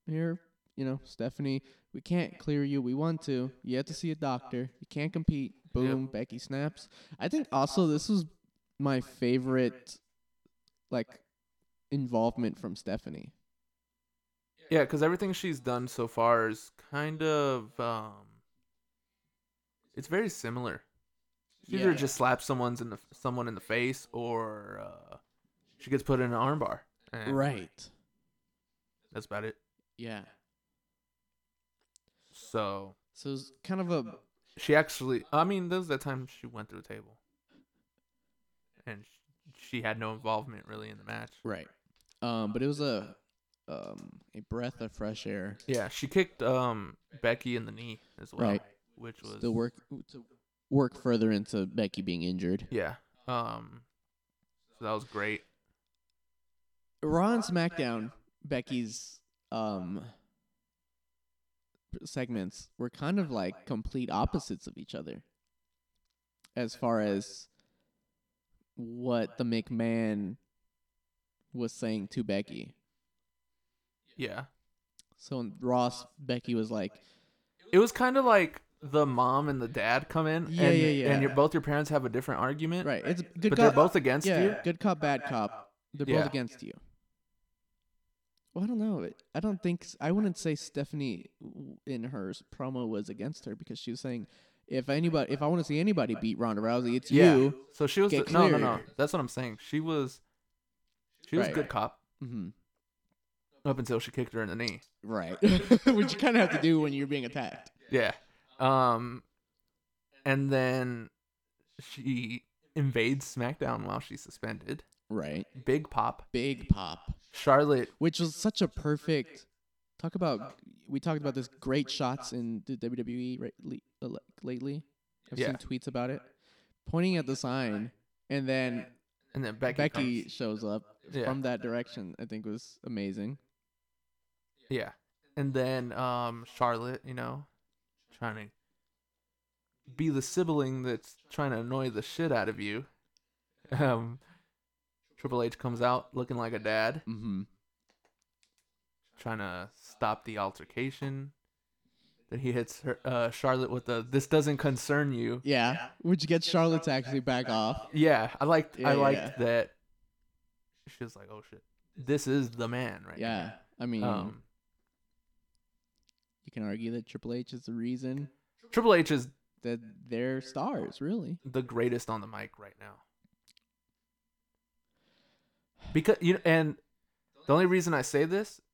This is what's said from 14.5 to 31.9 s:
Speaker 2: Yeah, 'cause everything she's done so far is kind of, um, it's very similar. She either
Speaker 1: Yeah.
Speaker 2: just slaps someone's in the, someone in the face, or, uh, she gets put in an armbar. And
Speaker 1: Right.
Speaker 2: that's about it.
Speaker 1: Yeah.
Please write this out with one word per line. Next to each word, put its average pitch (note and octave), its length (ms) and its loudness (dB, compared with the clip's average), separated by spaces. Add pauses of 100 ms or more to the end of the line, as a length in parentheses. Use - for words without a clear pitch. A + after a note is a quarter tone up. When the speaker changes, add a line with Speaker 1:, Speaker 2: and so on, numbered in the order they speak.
Speaker 2:
Yeah, D#3 160 6
'cause D3+ 160 0
everything F3+ 300 2
she's E3+ 280 -6
done B2 280 -2
so A#2+ 200 -4
far A2+ 400 4
is G#2+ 280 -8
kind D3+ 460 -6
of, C#3 580 0
um, G#2+ 460 -6 (1700)
it's C#3 140 -10
very G3 200 0
similar. A#2+ 560 -8 (840)
She - 80 -4
either F#3+ 160 4
Speaker 1:
Yeah. D3+ 40 2
Speaker 2:
just C#3 200 -2
slaps B2 280 2
someone's B2 360 -2
in A#2+ 100 -8
the, G2+ 80 -10 (140)
someone B2 360 -4
in A2+ 60 -6
the F2+ 60 -10
face, B2 520 -2
or, A2 680 -6
uh, E2+ 380 -16 (600)
she - 120 -18
gets C3 120 2
put C3 180 4
in B2 120 0
an A#2 60 0
armbar. C#3 420 0 (320)
And A2+ 240 -4
Speaker 1:
Right. C3+ 540 -4 (1200)
Speaker 2:
that's G#2+ 140 -10
about G#2 180 -6
it. A2 160 -10 (360)
Speaker 1:
Yeah. A2 280 -10 (2000)